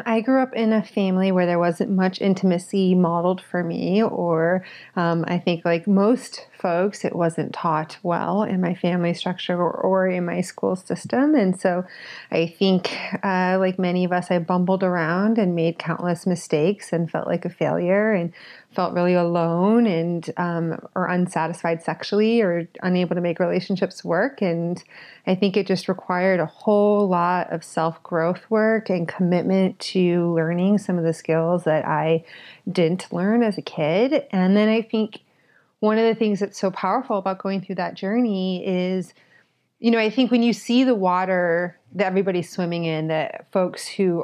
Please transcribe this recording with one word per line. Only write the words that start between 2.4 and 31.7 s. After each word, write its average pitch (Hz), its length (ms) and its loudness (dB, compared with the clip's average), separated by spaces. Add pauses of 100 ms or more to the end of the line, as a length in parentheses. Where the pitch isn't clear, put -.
modeled 175 440 2
for - 240 -4
me, 170 400 0
or, 170 600 0 (320)
um, 170 280 0
I 175 120 -2
think 170 260 -2
like 170 240 0
most 208 600 2 (120)
folks, 185 460 -2
it - 100 -4
wasn't 165 380 -2
taught 156 500 -4
well 175 400 -2
in 185 180 -2
my 175 140 0
family 175 400 0
structure 180 420 -4
or, 175 140 0
or 190 360 0
in 180 180 -2
my 175 160 -4
school 185 340 -4
system. 247 580 -2
And 190 260 2
so 180 260 0 (440)
I 165 160 0
think, 185 500 0 (280)
uh, 185 340 0
like 190 220 0
many 180 240 0
of 180 80 0
us, 180 180 -2
I 180 100 2
bumbled 180 440 0
around 180 560 0
and 180 160 2
made 170 240 0
countless 170 480 -4
mistakes 170 680 -2
and 165 160 -2
felt - 160 -4
like 175 200 -4
a 175 40 -4
failure 175 640 0
and 170 180 -2 (440)
felt 180 180 -2
really 180 220 2
alone 175 720 2
and, 170 500 -2
um, 170 420 -2 (140)
or 185 140 -2
unsatisfied 170 720 -2
sexually 214 600 0
or 170 260 0 (160)
unable 180 320 0
to 175 60 -2
make 175 180 -2
relationships 185 680 -2
work. 185 360 -2
And 170 400 -2 (440)
I 185 100 2
think 196 220 2
it 196 80 0
just 190 240 -2
required 185 500 0
a 160 60 2
whole 208 640 2
lot 180 420 0
of 165 120 -6
self-growth 165 800 -2 (100)
work 220 400 2
and 175 160 -2
commitment 185 720 0
to 175 560 2
learning 175 420 2
some 185 220 -2
of 165 40 -2
the 165 100 0
skills 165 500 0
that 156 240 2